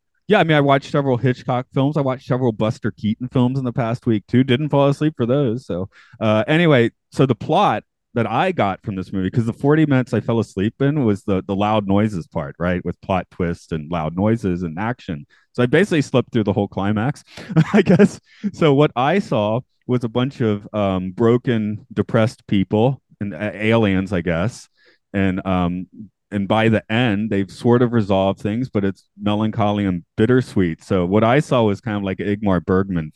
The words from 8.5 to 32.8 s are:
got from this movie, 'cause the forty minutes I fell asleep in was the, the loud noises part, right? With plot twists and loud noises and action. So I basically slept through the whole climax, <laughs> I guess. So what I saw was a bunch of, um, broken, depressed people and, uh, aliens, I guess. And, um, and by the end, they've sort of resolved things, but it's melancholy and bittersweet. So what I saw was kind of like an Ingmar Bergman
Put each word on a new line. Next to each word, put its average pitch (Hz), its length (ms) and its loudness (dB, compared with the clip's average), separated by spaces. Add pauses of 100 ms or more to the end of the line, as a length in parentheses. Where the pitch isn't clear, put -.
got 104 300 -2
from 104 120 -8
this 92 180 -8
movie, 95 160 -2
'cause 113 180 -2
the 117 60 -4
forty 151 340 2
minutes 127 280 0
I 107 60 2
fell 117 180 -2
asleep 104 420 -4
in 143 240 0
was 104 200 0
the, 95 180 -2
the 98 140 -4
loud 104 320 0
noises 101 400 0
part, 71 320 -8
right? 90 240 -2
With 85 160 -8
plot 92 320 -4
twists 85 400 -6
and 78 180 -8
loud 82 260 -6
noises 98 460 -2
and 82 160 -8
action. 98 480 -8 (260)
So 120 120 0
I - 20 0
basically 151 360 2
slept - 300 -2
through 113 120 0
the 123 80 0
whole 104 160 0
climax, 107 560 -4 (240)
<laughs> 165 240 2
I 208 100 4
guess. - 380 4 (320)
So 156 200 2
what 147 220 4
I 147 240 0
saw 117 440 -2 (260)
was 123 160 0
a 117 40 -4
bunch 123 340 -2
of, 104 300 -2
um, 95 380 -2
broken, 113 840 0
depressed - 540 -2
people 110 560 0 (180)
and, 101 140 -8
uh, 98 180 -6
aliens, 101 600 0
I 90 80 -2
guess. 87 480 -4 (440)
And, 95 320 -2
um, 90 440 -2 (440)
and 101 140 -2
by 110 220 2
the 110 220 2
end, 110 380 0
they've 98 220 -2
sort 120 320 2
of 120 100 0
resolved 98 460 0
things, 113 320 -4
but 98 140 -2
it's 98 240 -4 (120)
melancholy 104 640 0
and 90 200 -2 (120)
bittersweet. 107 640 0
So 92 220 0
what 104 200 2
I 123 160 4
saw 127 240 0
was 101 160 -2
kind 107 160 -6
of 101 80 -6
like 95 160 -6
an 87 80 -4
Ingmar 101 360 0
Bergman 92 520 0